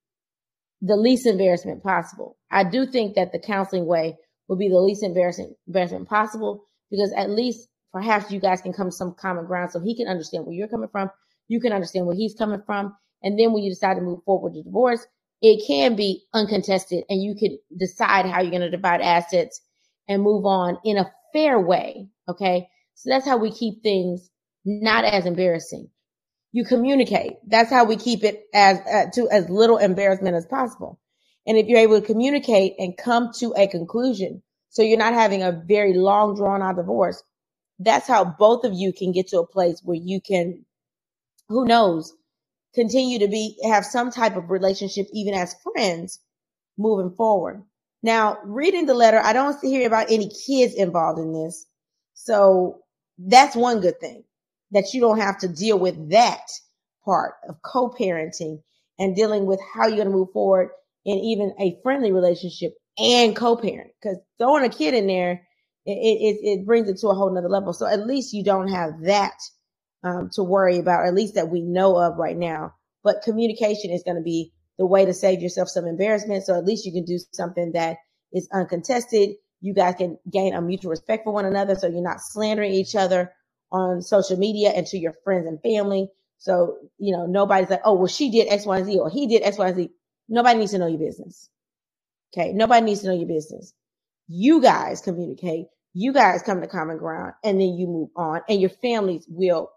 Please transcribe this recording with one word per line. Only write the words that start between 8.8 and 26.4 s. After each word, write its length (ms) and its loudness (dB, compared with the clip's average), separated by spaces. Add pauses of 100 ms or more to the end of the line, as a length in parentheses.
to 80 -10
some 180 -10
common 320 -8
ground 240 -6
so 80 -10
he 180 -6
can 120 -6
understand 360 -8
where 100 -12
you're 120 -8
coming 220 -8
from. 200 -6 (380)
You 140 -4
can 120 -2
understand 340 -4
where 100 -2
he's 180 -4
coming 300 -4
from. 320 -6 (260)
And 160 -4
then 140 4
when 100 -2
you 80 -2
decide 240 -2
to 60 -4
move 240 -6
forward 200 0
with 100 -6
the 80 -14
divorce, 440 0 (360)
it 240 6
can 300 2
be 360 -2
uncontested 800 -2
and 120 -2
you 120 -6
can 240 -2 (180)
decide 500 0
how 140 -2
you're 100 -2
gonna 200 -4
divide 320 0
assets 580 0 (480)
and 140 0
move 240 2
on 380 0
in 120 0
a 160 -2 (200)
fair 280 4
way. 480 -2 (200)
Okay. 400 -2 (260)
So 160 -8
that's 160 0
how 100 2
we 140 0
keep 320 -6
things 480 -2 (340)
not 400 0
as 220 2
embarrassing. 640 -2 (600)